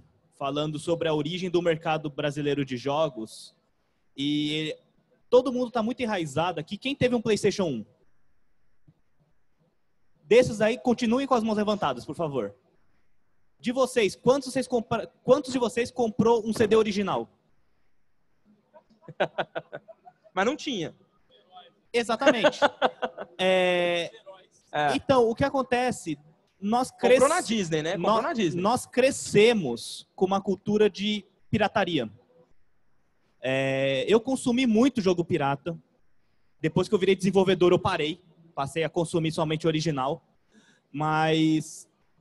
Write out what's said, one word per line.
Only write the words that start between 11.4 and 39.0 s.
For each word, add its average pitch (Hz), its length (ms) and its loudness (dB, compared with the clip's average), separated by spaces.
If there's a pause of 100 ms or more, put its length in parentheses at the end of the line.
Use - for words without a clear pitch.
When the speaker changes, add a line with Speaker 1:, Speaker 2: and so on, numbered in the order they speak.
Speaker 1:
mãos 214 140 -2
levantadas, 196 480 -2
por 151 100 -10
favor. 131 400 -4 (1040)
De 208 140 -6
vocês, 240 440 0
quantos 269 360 0
vocês 254 140 -4
compra-, 226 420 -4 (140)
quantos 277 300 2
de 262 60 0
vocês 233 320 -2
comprou 226 560 2
um 226 60 -2
C 220 140 2
D 208 100 4
original? 190 520 0 (1800)
Speaker 2:
<laughs> - 1200 -10
Mas 190 140 -2
não 285 100 -2
tinha. 196 380 -8 (960)
Speaker 1:
Exatamente. 240 720 2
Speaker 2:
<laughs> - 60 4 (720)
Speaker 1:
É, 180 680 2 (600)
Speaker 2:
É. 147 240 0
Speaker 1:
então, 262 360 2
o 233 40 -2
que - 80 -4
acontece? 247 760 -2 (420)
Nós 233 300 -2
Speaker 2:
Comprou - 220 0
Speaker 1:
cres-, 262 180 8
Speaker 2:
na 359 100 0
Disney, 170 420 -2
né? 160 140 -4
Comprou 180 200 2
Speaker 1:
nó-, 220 60 2
Speaker 2:
na 320 120 -4
Disney. 180 260 -2
Speaker 1:
nós 233 240 0
crescemos 214 1300 0
com 190 120 0
uma 196 160 0
cultura 208 480 2
de 202 340 -4 (260)
pirataria. 185 600 0 (1300)
É, 135 640 -2
eu 220 140 4
consumi 262 460 -2
muito 233 340 2
jogo 175 240 0
pirata. 147 500 -2 (840)
Depois 180 260 0
que - 80 -2
eu 196 40 4
virei 190 180 2
desenvolvedor, 185 560 4
eu 175 60 4
parei. 165 420 -4 (340)
Passei 147 300 -4
a 151 60 -4
consumir 160 420 -2